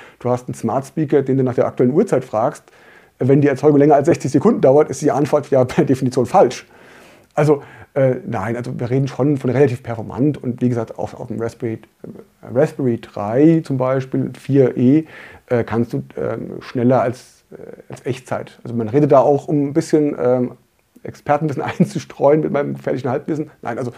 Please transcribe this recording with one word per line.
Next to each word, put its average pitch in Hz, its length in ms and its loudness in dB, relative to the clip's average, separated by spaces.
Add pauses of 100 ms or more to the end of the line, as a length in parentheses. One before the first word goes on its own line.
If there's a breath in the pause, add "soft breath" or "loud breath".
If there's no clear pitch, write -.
(180 loud breath)
du 123 100 -6
hast 123 200 -4
einen 131 60 -10
Smart 123 320 -4
Speaker, 147 360 0
den 131 140 0
du 135 80 2
nach 127 100 -2
der 131 120 2
aktuellen 127 260 0
Uhrzeit 170 320 0
fragst. 127 400 -4 (560 soft breath)
Wenn 135 200 4
die 143 80 4
Erzeugung 143 300 4
länger 143 180 6
als 143 100 2
sechzig 156 240 0
Sekunden 180 300 2
dauert, 147 300 4
ist 135 120 -8
die 151 80 2
Antwort 139 400 0
ja 127 140 4
per 147 200 0
Definition 131 400 0
falsch. 170 440 2 (640 loud breath)
Also, 147 300 2 (300 loud breath)
äh, 131 200 2 (100)
nein, 113 300 -6
also 123 240 -8
wir 117 120 -6
reden 135 180 0
schon 135 300 -2
von 127 120 -4
relativ 123 320 0
performant. 120 580 -4
Und 120 220 -6
wie 123 60 2
gesagt, 117 320 -4
auf, - 180 -10
auf 123 80 -12
dem 110 140 -10
Raspberry, 113 400 -8 (240)
äh, - 500 -20
Raspberry 131 460 0
drei 139 640 2
zum 139 120 -4
Beispiel, 131 600 -2
vier 135 380 2
E, 143 280 4 (420 loud breath)
äh, 117 180 0
kannst 117 300 -4
du, 135 100 -6 (120)
ähm, 95 460 -8
schneller 120 400 0
als, - 480 -8
äh, - 60 -20 (360)
als - 140 -16
Echtzeit. - 560 -10
Also 120 140 -10
man 113 120 -4
redet 143 220 2
da 143 80 8
auch, 139 300 2
um 143 220 0
ein - 20 -10
bisschen, 156 440 0
ähm, 123 360 0 (500)
Expertenwissen 147 600 -4
<laughs> - 180 -6
einzustreuen 151 600 2
mit 156 100 -4
meinem 143 220 -2
gefährlichen 135 360 -6
Halbwissen. 151 400 -6 (120)
Nein, 113 160 -8
also 123 200 -6